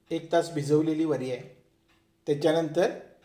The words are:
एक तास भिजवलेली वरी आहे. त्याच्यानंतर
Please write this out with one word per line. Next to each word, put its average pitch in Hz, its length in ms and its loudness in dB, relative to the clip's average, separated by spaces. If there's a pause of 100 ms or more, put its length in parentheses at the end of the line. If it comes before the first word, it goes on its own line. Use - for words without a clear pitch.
(120)
एक 156 200 -6
तास 165 200 2
भिजवलेली 156 540 2
वरी 127 260 -2
आहे. 123 100 -6 (840)
त्याच्यानंतर 160 640 2 (340)